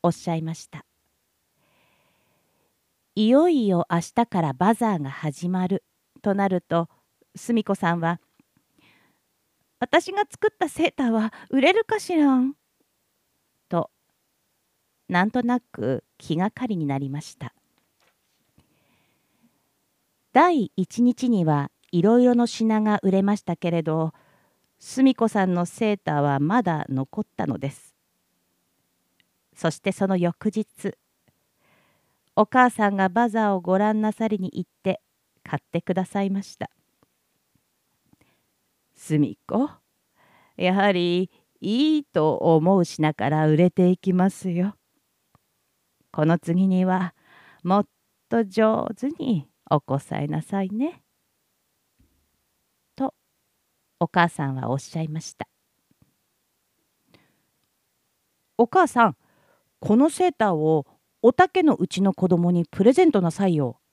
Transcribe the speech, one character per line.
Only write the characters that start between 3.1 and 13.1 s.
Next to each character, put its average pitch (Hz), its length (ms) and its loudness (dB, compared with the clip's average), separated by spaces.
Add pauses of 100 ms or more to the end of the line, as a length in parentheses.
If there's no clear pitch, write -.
い 214 140 0
よ 294 200 6
い 269 180 2
よ 175 240 0
明 170 100 0 (140)
日 233 120 0
か 180 160 -2
ら 147 100 -2
バ 190 220 0
ザ 214 220 -2
ー 151 60 -6
が 135 80 -8
始 156 380 -8
ま 185 180 -2
る 190 180 -4 (380)
と 202 120 0
な 196 140 0
る 185 120 0
と、 165 280 -2 (460)
す - 180 -8
み 226 120 0
こ 196 100 -2
さ 175 200 0
ん 170 60 -4
は、 165 200 -2 (1600)
「私 339 320 0
が 392 80 -2 (100)
作 - 220 -2
っ - 40 -20
た 330 120 -2
セ - 180 -2
ー - 80 -2
タ 277 100 -2
ー 233 60 0
は 220 220 -2 (180)
売 269 120 2
れ 330 100 4
る 427 120 2
か 440 140 -4
し 359 160 -6
ら 285 200 4
ん？」 262 200 0 (1120)